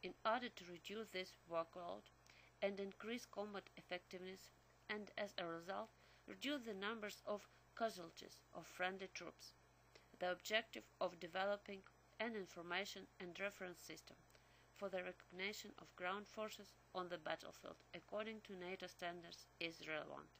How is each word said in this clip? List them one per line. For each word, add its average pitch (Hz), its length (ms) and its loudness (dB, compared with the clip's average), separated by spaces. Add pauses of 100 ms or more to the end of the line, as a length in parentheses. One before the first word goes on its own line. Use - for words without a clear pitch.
In 180 120 -2 (100)
order 233 240 8
to 180 240 -6
reduce 196 400 -2
this 185 200 0 (200)
workload 175 560 0 (540)
and 196 180 4
increase 208 500 -2
combat 202 340 -2 (120)
effectiveness, 185 720 -6 (400)
and 208 300 0
as 208 180 0
a 185 80 2
result, 175 460 -2 (360)
reduce 254 360 0
the 226 100 -2
numbers 208 540 0
of 208 200 2 (320)
casualties 180 600 0 (180)
of 170 80 -6
friendly 190 480 2
troops, - 400 -8 (680)
the 180 140 6
objective 214 520 2 (140)
of 175 220 2
developing 196 600 2 (400)
an 226 140 6
information 185 680 0 (180)
and 175 180 -6
reference 190 420 0
system - 360 -10 (600)
for 202 120 0
the 185 160 2
recognition 185 760 -2
of - 160 -14
ground 190 320 2
forces 214 440 -4 (240)
on 180 160 2
the 175 80 0
battlefield - 580 -2 (180)
according 214 420 -2 (100)
to 202 80 -6
nato 180 320 -2
standards 175 600 -4 (140)
is 165 260 0
relevant. 147 400 -2 (140)